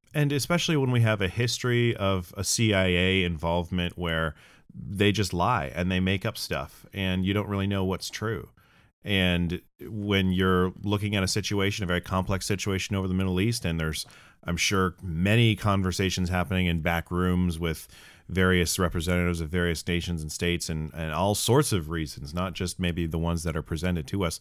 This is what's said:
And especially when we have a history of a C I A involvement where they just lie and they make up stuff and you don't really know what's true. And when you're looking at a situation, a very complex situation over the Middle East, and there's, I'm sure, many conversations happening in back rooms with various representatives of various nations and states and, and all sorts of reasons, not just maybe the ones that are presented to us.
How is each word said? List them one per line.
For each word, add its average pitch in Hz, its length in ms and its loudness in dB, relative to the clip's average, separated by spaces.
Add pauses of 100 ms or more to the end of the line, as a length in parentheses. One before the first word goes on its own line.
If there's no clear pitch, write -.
(140)
And 147 180 2
especially 160 460 0
when 135 140 2
we 123 100 6
have 110 200 4
a 95 60 4
history 120 680 0
of 95 420 -2
a 98 60 -4
C 110 300 2
I 95 140 4
A 92 360 4
involvement 87 760 -2
where 82 380 -2 (380)
they 101 380 2
just 98 220 0
lie 87 420 0
and 90 160 0
they 92 80 2
make 92 260 0
up 110 120 -4
stuff - 560 -6
and 92 320 -2
you 98 80 2
don't 101 160 0
really 98 180 0
know 98 160 0
what's 92 260 -2
true. 107 400 -6 (540)
And 90 580 2 (200)
when 98 500 0
you're 92 420 2 (100)
looking 104 320 0
at 98 80 2
a 92 40 2
situation, 101 560 -2
a 90 40 -2
very 87 140 0
complex 92 440 -2
situation 98 500 -2
over 95 120 -2
the 92 60 0
Middle 92 260 0
East, 117 240 0
and 82 160 -2
there's, 78 260 -4 (380)
I'm 85 140 -2
sure, 92 440 0
many 101 540 4
conversations 95 760 0
happening 90 360 0
in 85 160 0
back 85 300 -2
rooms 90 480 2
with 82 280 -4 (400)
various 90 520 2
representatives 87 600 0
of 78 80 -6
various 87 380 -2
nations 87 360 -2
and 78 80 -8
states 87 380 -2
and, 78 260 -6
and 80 180 -6
all 95 220 0
sorts 131 360 2
of 82 200 -2
reasons, 73 420 -6
not 90 200 -2
just - 260 -6
maybe 87 260 -2
the 82 140 -4
ones 85 240 -2
that 82 120 -4
are 78 60 -2
presented 85 460 -4
to 98 180 -2
us. 82 160 -4